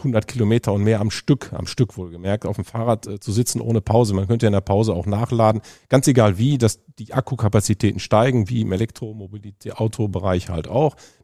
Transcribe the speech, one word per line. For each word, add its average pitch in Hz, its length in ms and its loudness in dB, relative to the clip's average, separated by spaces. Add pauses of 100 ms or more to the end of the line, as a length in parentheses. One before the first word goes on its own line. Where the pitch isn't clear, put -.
hundert 117 240 0
Kilometer 113 460 0
und 101 100 0
mehr 110 180 2
am 107 120 -2
Stück, - 400 -2
am - 160 -8
Stück - 280 -2
wohlgemerkt, 92 480 -4
auf 98 120 -4
dem 95 80 -6
Fahrrad, 113 420 -2
äh, 104 140 -10
zu - 100 -8
sitzen 117 300 0
ohne 113 200 0
Pause. 110 340 2
Man 95 120 0
könnte 117 200 0
ja - 20 6
in 104 40 2
der 98 80 2
Pause 101 340 0
auch 87 120 -4
nachladen. 110 540 2 (280)
Ganz 135 200 4
egal 107 300 4
wie, 135 200 2
dass 117 220 2 (180)
die - 160 -14
Akkukapazitäten 107 840 0
steigen, 113 480 2
wie 120 140 -2
im 95 100 -2
Elektromobilität-Autobereich 101 1800 -4
halt 85 180 -6
auch. 139 300 0 (260)